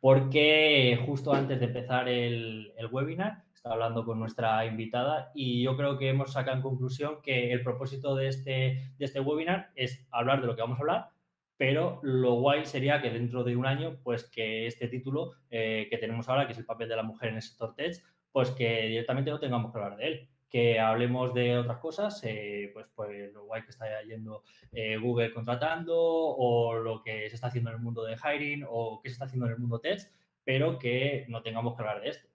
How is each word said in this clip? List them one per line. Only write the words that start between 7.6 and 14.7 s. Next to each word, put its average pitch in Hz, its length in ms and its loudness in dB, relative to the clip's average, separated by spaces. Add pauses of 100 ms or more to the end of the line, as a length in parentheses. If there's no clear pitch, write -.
propósito 135 540 -4
de 135 120 0
este, 131 680 -2
de 143 80 -6
este 135 160 -4
webinar 160 540 0
es 127 360 -6
hablar 127 300 2
de 127 60 -2
lo 113 100 0
que 113 60 -2
vamos 120 160 -4
a - 20 -4
hablar, 170 300 0 (480)
pero 139 440 2
lo 127 340 4
guay 143 280 4
sería 139 380 2
que 123 80 0
dentro 120 340 -2
de 120 100 0
un 123 120 2
año, 139 360 -2
pues, 117 280 -2
que 110 360 -4
este 117 220 -6